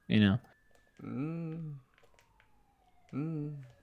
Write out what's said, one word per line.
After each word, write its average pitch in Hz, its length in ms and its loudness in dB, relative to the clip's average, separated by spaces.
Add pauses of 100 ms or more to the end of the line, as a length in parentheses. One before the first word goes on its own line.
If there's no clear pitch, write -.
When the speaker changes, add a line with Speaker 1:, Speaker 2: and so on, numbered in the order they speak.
Speaker 1:
you 110 120 6
know. 104 200 8 (640)
Speaker 2:
Mm. 160 720 -8 (1400)
Mm. 151 400 -6 (300)